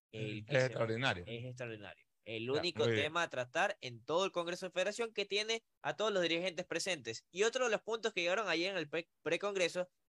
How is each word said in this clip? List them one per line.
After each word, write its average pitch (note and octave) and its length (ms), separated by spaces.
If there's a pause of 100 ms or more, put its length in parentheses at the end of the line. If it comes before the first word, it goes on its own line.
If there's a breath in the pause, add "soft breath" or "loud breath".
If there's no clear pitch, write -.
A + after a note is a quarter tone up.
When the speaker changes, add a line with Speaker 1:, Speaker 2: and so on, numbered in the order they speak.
(140)
Speaker 1:
El G#2+ 260
Speaker 2:
Es G#2+ 60
Speaker 1:
que C#3 140
se B2+ 80
Speaker 2:
extraordinario. A2+ 600
Speaker 1:
Es A#2 160
extraordinario. A2+ 640 (180)
El A2+ 220
Speaker 2:
Ya, B2+ 80
Speaker 1:
único E3+ 320
Speaker 2:
muy A#2 80
bien. A2 100
Speaker 1:
tema D#3+ 200
a D#3+ 60
tratar D#3 520
en A#2+ 240
todo E3+ 180
el F#3 80
Congreso F3 360
de E3+ 40
Federación G#3 420
que G3+ 120
tiene G#3+ 360 (200)
a D3+ 160
todos G#3+ 160
los F#3 100
dirigentes E3+ 420
presentes. D#3 640
Y F#3 120
otro B3 220
de A#3 60
los G3+ 100
puntos A3 320
que F3+ 80
llegaron F#3+ 260
ayer E3+ 240
en F#3+ 60
el D#3 100
pre-, D#3+ 220 (140)
precongreso F3+ 640 (200)